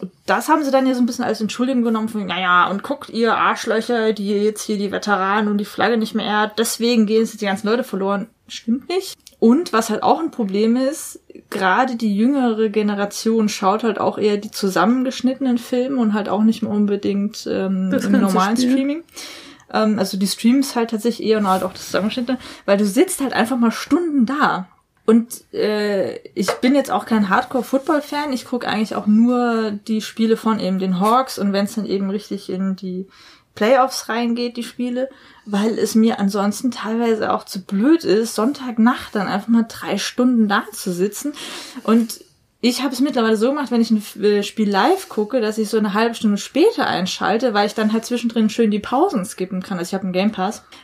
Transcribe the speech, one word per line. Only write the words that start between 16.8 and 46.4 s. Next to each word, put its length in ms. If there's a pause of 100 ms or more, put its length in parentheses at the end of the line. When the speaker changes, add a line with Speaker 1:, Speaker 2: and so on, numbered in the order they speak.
Speaker 1:
ähm, 440
Speaker 2:
Das 140
Speaker 1:
im 80
Speaker 2:
ganze 120
Speaker 1:
normalen 300
Speaker 2:
Spiel. 160
Speaker 1:
Streaming. 300 (680)
Ähm, 280
also 180
die 80
streamen 340
es 140
halt 160
tatsächlich 380
eher 100
und 100
halt 140
auch 100
das 140
zusammengeschnittene, 520 (260)
weil 140
du 80
sitzt 340
halt 120
einfach 260
mal 120
Stunden 560
da. 400 (400)
Und, 380 (100)
äh, 640 (160)
ich 160 (100)
bin 140
jetzt 160
auch 160
kein 240
Hardcore-Football-Fan. 1000
Ich 120
guck 220
eigentlich 280
auch 120
nur 640
die 320
Spiele 340
von 220
eben 200
den 220
Hawks 380
und 140
wenn's 240
dann 100
eben 240
richtig 400
in 260
die 300 (480)
Playoffs 560
reingeht, 480
die 40
Spiele, 460 (380)
weil 320
es 180
mir 240
ansonsten 500
teilweise 600
auch 120
zu 200
blöd 400
ist, 320
Sonntagnacht 800
dann 120
einfach 220
mal 180
drei 320
Stunden 480
da 160 (100)
zu 200
sitzen. 400 (500)
Und 380 (400)
ich 220
habe 100
es 80
mittlerweile 380
so 100
gemacht, 240
wenn 80
ich 100
ein, 320
äh, 220
Spiel 260
live 380
gucke, 320
dass 180
ich 120
so 80
eine 160
halbe 200
Stunde 220
später 500